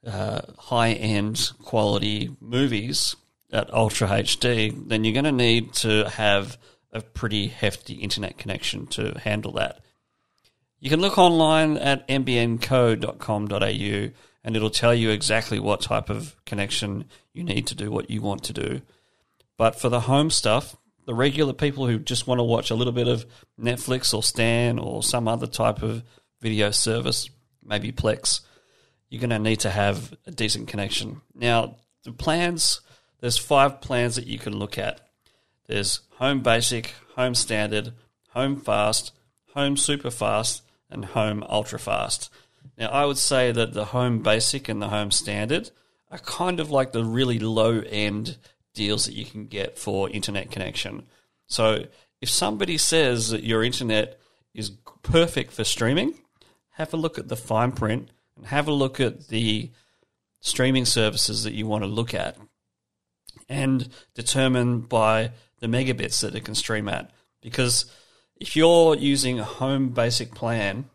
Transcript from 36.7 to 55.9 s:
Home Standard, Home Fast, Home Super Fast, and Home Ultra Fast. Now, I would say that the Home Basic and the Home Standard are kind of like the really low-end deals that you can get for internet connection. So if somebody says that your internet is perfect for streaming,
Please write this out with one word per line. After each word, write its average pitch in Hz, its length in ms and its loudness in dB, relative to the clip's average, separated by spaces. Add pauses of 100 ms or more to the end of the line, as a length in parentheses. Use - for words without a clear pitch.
Home 127 200 0
Standard, 107 580 -2 (360)
Home 139 300 -2
Fast, 110 520 0 (420)
Home 143 240 0
Super 143 320 -2
Fast, 110 540 -2 (260)
and 92 160 -10
Home 107 420 -2
Ultra - 300 -2
Fast. - 540 -4 (480)
Now, 110 100 -4
I 139 160 2
would 139 140 -2
say 127 320 2
that 113 220 0
the 104 120 -4
Home 123 380 0
Basic 113 460 2
and 107 120 -4
the 101 80 -4
Home 104 220 -2
Standard 110 580 -2 (400)
are 143 80 -16
kind 180 420 -4
of 151 120 -4
like 131 220 2
the 113 120 0
really 120 320 2
low-end 107 1000 0 (360)
deals 104 320 0
that - 100 -10
you 107 80 -10
can 107 220 -14
get - 340 -8
for 98 300 -2
internet 101 420 -6
connection. 101 520 -8 (440)
So 110 380 0 (340)
if 123 100 -6
somebody 196 480 0
says 127 520 2
that 113 160 -4
your 110 180 2
internet 113 560 0 (340)
is 107 180 -8 (300)
perfect - 520 2
for 113 100 -4
streaming, 160 520 0 (560)